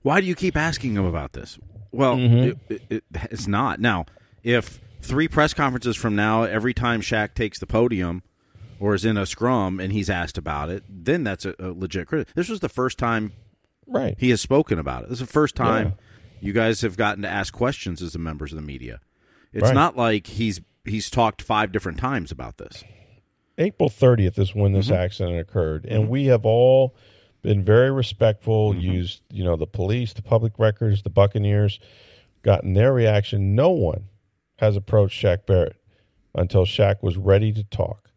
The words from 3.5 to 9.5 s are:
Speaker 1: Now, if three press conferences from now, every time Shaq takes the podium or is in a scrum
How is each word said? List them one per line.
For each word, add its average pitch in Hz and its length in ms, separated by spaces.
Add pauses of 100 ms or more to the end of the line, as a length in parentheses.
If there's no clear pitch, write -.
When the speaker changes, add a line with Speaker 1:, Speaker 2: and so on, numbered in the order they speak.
Speaker 1:
Now, 98 260 (360)
if 117 380 (220)
three 151 260
press 151 240
conferences 127 440
from 107 200
now, 110 280
every 110 280
time 117 300
Shaq 107 320
takes 110 240
the - 80
podium 95 560 (580)
or 101 140
is 92 100
in 110 140
a 95 80
scrum 101 540